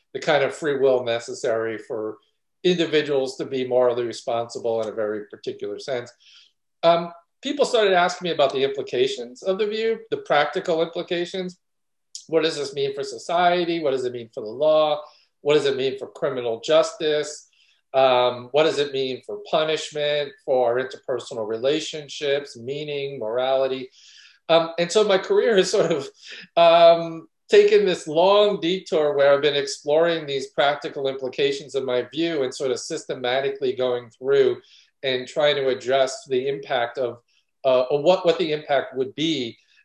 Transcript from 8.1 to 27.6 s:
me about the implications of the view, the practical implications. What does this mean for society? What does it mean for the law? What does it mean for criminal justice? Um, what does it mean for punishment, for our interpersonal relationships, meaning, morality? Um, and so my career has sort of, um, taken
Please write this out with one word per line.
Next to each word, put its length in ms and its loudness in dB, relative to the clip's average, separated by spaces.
me 20 -2
about 220 0
the 100 0
implications 800 -4
of 140 -2
the 100 -2
view, 320 -2
the 60 -4
practical 640 0
implications. 800 -6
What 160 0
does 120 0
this 180 -6
mean 220 -4
for 80 -6
society? 800 -2
What 80 0
does 140 -2
it 80 -4
mean 200 -12
for 60 -12
the 80 -10
law? 540 2
What 140 2
does 100 2
it 100 0
mean 240 -4
for 80 -10
criminal 540 -6
justice? 880 0
Um, 600 2
what 100 6
does 160 0
it 140 -2
mean 320 -4
for 140 -10
punishment, 800 -2
for 240 2
our 120 0
interpersonal 640 -8
relationships, 1120 -4
meaning, 640 -8
morality? 720 -2
Um, 320 4
and 100 0
so 140 4
my 140 2
career 400 2
has 120 4
sort 220 2
of, 160 -2
um, 720 6
taken 360 8